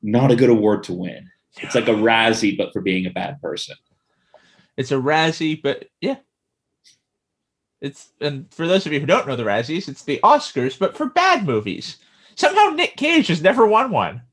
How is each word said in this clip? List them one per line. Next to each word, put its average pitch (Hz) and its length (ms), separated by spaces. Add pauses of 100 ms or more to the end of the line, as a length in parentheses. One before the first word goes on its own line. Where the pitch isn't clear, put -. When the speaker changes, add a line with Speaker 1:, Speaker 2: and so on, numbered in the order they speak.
Speaker 1:
Not 120 300
a 120 40
good 123 140
award 107 360
to 90 80
win. 90 360 (280)
It's - 180
like 117 120
a 120 60
Razzie, 110 640
but 98 160
for 101 80
being 92 240
a 90 60
bad 82 300
person. 73 340 (1000)
Speaker 2:
It's 131 140
a 139 40
Razzie, 156 680
but - 240 (160)
yeah. 262 160 (1600)
It's, - 380
and 143 340
for 165 140
those 185 180
of 156 80
you 143 60
who 143 60
don't 185 220
know 131 80
the 120 80
Razzies, 117 440
it's 139 160
the 143 200
Oscars, 160 540
but - 200
for 302 100
bad 349 380
movies. 107 520 (380)
Somehow 392 400
Nick 349 220
Cage 311 300
has 165 140
never 226 260
won 226 240
one. 113 300 (120)